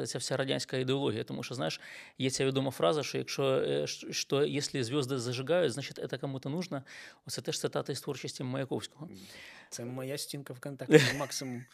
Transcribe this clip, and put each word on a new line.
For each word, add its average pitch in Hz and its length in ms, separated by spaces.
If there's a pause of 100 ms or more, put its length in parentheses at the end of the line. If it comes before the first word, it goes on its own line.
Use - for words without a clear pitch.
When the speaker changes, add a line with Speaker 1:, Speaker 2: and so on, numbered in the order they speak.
Speaker 1:
ця - 120
вся 131 180
радянська 135 400
ідеологія. 131 460
Тому 135 200
що, 123 120
знаєш, 151 260 (360)
є 131 120
ця 135 160
відома 135 260
фраза, 160 320
що - 140
якщо, 131 260
е, 139 440
щ-, - 260
що 143 320
«якщо 139 380
зв'язки 131 360
зажигають, 131 540
значить, - 260 (100)
це 139 80
кому-то 135 320
нужно». 151 340 (440)
Оце 131 140
теж - 180
цитата 143 320
із 131 100
творчості 139 420
Маяковського. 131 640 (600)
Speaker 2:
Це 120 160
моя 131 320
стінка 143 360
ВКонтакті, 143 540
Speaker 1:
<laughs> 131 120
Speaker 2:
максимум. 131 440 (100)